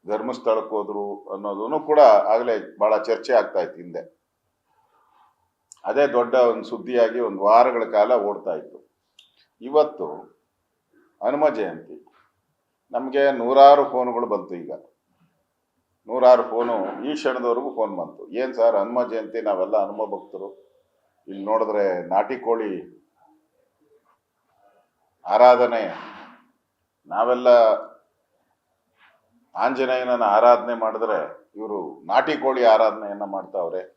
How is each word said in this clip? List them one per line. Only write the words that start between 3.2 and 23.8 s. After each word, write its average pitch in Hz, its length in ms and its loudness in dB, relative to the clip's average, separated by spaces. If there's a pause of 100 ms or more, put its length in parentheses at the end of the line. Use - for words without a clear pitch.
ಆಗ್ತಾ 104 280 0
ಇತ್ತು 82 160 -8
ಹಿಂದೆ. 85 260 -14 (1800)
ಅದೇ 139 220 0
ದೊಡ್ಡ 120 280 -2
ಒಂದು 117 280 2
ಸುದ್ದಿಯಾಗಿ 117 560 -2
ಒಂದು 101 240 -4
ವಾರಗಳ 113 400 4
ಕಾಲ 110 320 0
ಓಡ್ತಾ 101 400 -4
ಇತ್ತು. - 240 -16 (840)
ಇವತ್ತು 143 460 -2 (1120)
ಹನುಮ 143 280 0
ಜಯಂತಿ, 95 460 -8 (960)
ನಮ್ಗೆ 135 400 0
ನೂರಾರು 139 580 8
ಫೋನ್‌ಗಳು 120 360 -4
ಬಂತು. 95 300 -6
ಈಗ 76 180 -14 (1300)
ನೂರಾರು 123 360 6
ಫೋನು 117 320 -2 (280)
ಈ 147 100 -6
ಕ್ಷಣದವರೆಗೂ 127 640 -4
ಫೋನ್ 107 220 -4
ಬಂತು. 82 320 -12
"ಏನ್ 123 240 -6
ಸರ್, 113 220 2
ಹನುಮ 117 280 -2
ಜಯಂತಿ, 110 380 -8
ನಾವೆಲ್ಲ 101 360 -2
ಹನುಮ 104 280 -4
ಭಕ್ತರು, 98 440 -14 (800)
ಇಲ್ಲಿ 98 180 -14
ನೋಡಿದ್ರೆ 104 640 -2
ನಾಟಿ 107 320 -2
ಕೋಳಿ 113 300 -4 (2500)